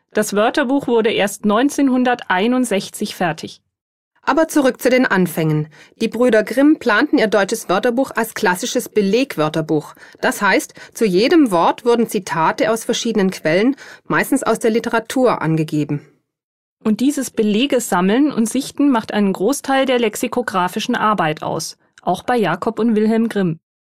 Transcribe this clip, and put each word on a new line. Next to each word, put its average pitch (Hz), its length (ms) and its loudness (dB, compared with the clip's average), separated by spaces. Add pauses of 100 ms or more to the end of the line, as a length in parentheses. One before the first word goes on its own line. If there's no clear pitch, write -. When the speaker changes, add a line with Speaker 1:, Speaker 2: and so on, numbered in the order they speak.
(100)
Speaker 1:
Das 208 240 -2
Wörterbuch 254 520 0
wurde 226 240 2
erst - 340 -2
neunzehnhunderteinundsechzig 240 1700 0
fertig. 160 460 -6 (680)
Speaker 2:
Aber 320 200 2
zurück 262 320 0
zu 262 80 2
den 254 160 4
Anfängen. 160 640 0 (320)
Die 220 80 0
Brüder 226 340 2
Grimm 285 360 4
planten 240 380 2
ihr 220 100 4
deutsches 208 420 0
Wörterbuch 240 440 0
als 226 200 -4
klassisches 208 560 -2
Belegwörterbuch. 165 1080 -2 (240)
Das 254 220 -2
heißt, 208 320 0 (200)
zu - 120 -2
jedem 247 440 4
Wort 196 360 0
wurden 233 240 2
Zitate 190 600 -2
aus 226 140 -2
verschiedenen 214 480 -2
Quellen, 196 460 0 (260)
meistens 196 400 -2
aus 220 160 0
der 233 120 0
Literatur, 233 720 0
angegeben. 151 600 -2 (800)
Speaker 1:
Und 214 160 0
dieses 269 320 -2
Belege 226 480 0
sammeln 220 540 2
und 220 160 0
sichten 277 400 -2
macht 226 240 -2
einen 202 180 0
Großteil 269 540 0
der 254 120 2
lexikographischen 226 1000 -2
Arbeit 185 460 0
aus, - 360 -8 (240)
auch 175 220 -4
bei 254 120 0
Jakob 202 440 -2
und 220 180 0
Wilhelm 226 320 2
Grimm. 185 300 -2 (360)